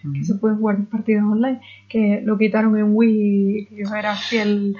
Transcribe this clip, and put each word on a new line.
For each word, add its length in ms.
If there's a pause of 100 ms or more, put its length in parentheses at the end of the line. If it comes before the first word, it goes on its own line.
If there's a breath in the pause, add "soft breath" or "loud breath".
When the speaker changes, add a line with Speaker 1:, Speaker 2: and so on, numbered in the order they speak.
Speaker 1:
que 60
Speaker 2:
Ujú. 160
Speaker 1:
se 120
pueden 220
jugar 280
partidas 380
online, 360 (300 loud breath)
que 340
lo 140
quitaron 400
en 100
Wii, 800
que 100
yo 180
era 200
fiel, 640